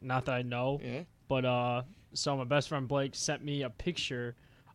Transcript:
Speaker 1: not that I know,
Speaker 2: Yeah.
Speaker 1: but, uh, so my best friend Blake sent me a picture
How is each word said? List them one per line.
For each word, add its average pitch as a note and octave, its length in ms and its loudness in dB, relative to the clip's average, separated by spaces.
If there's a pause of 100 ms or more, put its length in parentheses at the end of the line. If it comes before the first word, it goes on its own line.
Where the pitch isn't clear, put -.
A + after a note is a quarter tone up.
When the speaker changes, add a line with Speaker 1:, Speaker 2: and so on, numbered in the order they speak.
Speaker 1:
not B2+ 240 0
that C3 100 0
I B2 80 0
know, B2 400 0
Speaker 2:
Yeah. B2+ 180 -6 (260)
Speaker 1:
but, C3 180 2
uh, B2 360 2 (320)
so C#3 240 0
my C3 60 0
best C#3 260 2
friend C3+ 180 -2
Blake C#3 280 0
sent C#3+ 280 -2
me C#3+ 200 -2
a B2 80 -2
picture B2 640 -4 (400)